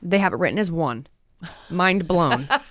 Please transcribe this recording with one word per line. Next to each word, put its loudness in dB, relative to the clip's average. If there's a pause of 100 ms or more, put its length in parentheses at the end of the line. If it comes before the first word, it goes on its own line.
They 0
have 2
it -4
written 0
as 0
one. -4 (640)
Mind 2
blown. 2 (220)